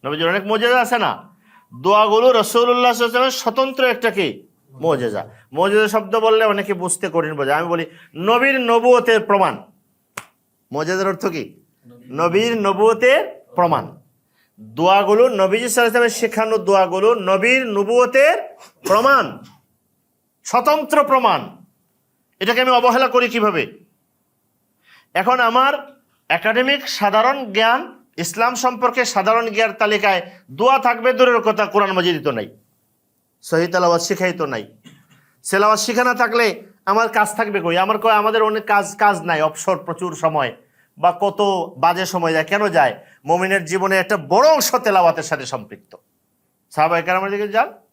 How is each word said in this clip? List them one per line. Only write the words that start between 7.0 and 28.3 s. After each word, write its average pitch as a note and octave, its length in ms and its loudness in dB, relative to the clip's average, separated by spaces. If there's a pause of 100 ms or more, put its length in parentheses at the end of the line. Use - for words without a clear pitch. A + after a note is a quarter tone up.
কঠিন D#3 240 -2
বোঝে। C#3 160 -2
আমি E3 160 -2
বলি, E3+ 180 -4 (280)
নবীর A#3+ 460 0
নবুয়তের A#3 600 4
প্রমাণ। G3+ 360 0 (1160)
মোজেজার F3+ 360 -2
অর্থ F#3+ 180 -4
কি? D#3+ 340 -8 (480)
নবীর F3+ 520 0
নবুয়তের A3 800 2 (140)
প্রমাণ। D#3 420 0 (640)
দোয়াগুলো, F#3+ 640 2 (160)
নবীজি G#3 280 0
সাল্লাল্লাহু A#3 220 0
আলাইহি G#3+ 40 -10
ওয়াসাল্লামের A#3 260 0
শেখানো A3 360 -2 (100)
দোয়াগুলো F#3+ 420 2 (220)
নবীর A#3 320 2 (140)
নবুয়তের B3 600 2 (520)
প্রমাণ, A#3+ 360 4 (1200)
স্বতন্ত্র D4 580 0
প্রমাণ। A#3 360 2 (1000)
এটাকে A3+ 240 0
আমি B3+ 160 2
অবহেলা B3 280 2
করি B3 200 2
কিভাবে? G#3 340 0 (1500)
এখন A#3 260 0
আমার B3 320 2 (580)
একাডেমিক A#3+ 580 0
সাধারণ G#3+ 480 0 (160)
জ্ঞান, A3+ 280 2 (440)
ইসলাম A#3 300 -2